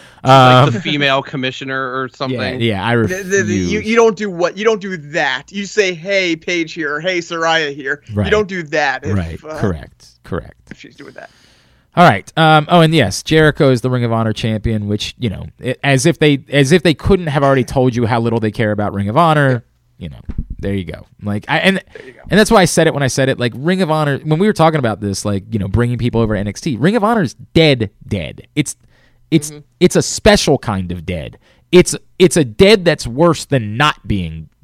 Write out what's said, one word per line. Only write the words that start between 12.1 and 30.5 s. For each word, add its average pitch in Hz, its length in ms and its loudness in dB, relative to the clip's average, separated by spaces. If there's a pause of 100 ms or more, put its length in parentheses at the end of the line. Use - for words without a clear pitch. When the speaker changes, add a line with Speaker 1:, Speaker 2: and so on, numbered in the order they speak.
Speaker 2:
Um, 156 320 4
oh, 175 120 6
and 160 120 4
yes, 110 300 0
Jericho 151 480 4
is 123 100 0
the 127 80 -4
Ring 123 140 -2
of 117 80 -2
Honor 113 220 0
champion, 110 540 -4
which, - 300 -6
you 117 140 -4
know, 80 160 -12 (100)
it, - 260 -8
as 135 220 2
if 165 140 2
they, 143 300 2
as 139 220 2
if 180 120 4
they 170 100 2
couldn't 180 340 0
have 143 160 0
already 135 200 4
told 127 320 0
you 120 100 0
how 117 140 0
little 117 200 0
they 107 120 -2
care 107 200 -2
about 104 220 -4
Ring 101 160 -4
of 113 80 0
Honor. 147 460 2 (360)
You 85 100 -12
know, 67 100 -18 (400)
there 98 160 -6
you 95 80 -4
go. - 240 -14 (160)
Like, 104 240 -6
I, 143 100 -2
and, 190 240 0 (100)
Speaker 3:
There - 140 -20
you 131 80 -20
go. - 160 -20
Speaker 2:
and 185 100 4
that's 214 120 4
why 214 100 8
I 175 40 6
said 165 200 2
it 160 80 2
when 143 80 -4
I 135 60 0
said 135 220 0
it. 127 100 -2
Like, 120 160 -2
Ring 175 260 -2
of 165 80 0
Honor, 151 300 0
when 156 180 -2
we 190 80 0
were 214 80 2
talking 160 240 2
about 110 240 -2
this, 101 240 -4
like, 101 260 -4
you 113 60 -2
know, 95 100 -2
bringing 120 300 0
people 117 240 0
over 107 140 0
to 98 40 -2
N 101 80 -4
X 101 140 -10
T, 147 140 -4
Ring 170 200 0
of 214 80 0
Honor 220 200 0
is 113 100 -4
dead, 139 560 0 (180)
dead. 76 460 -8
It's, - 220 -4 (560)
it's, 156 180 0
Speaker 3:
Mm-hmm. 147 100 -16 (200)
Speaker 2:
it's - 160 2
a 156 80 4
special - 560 2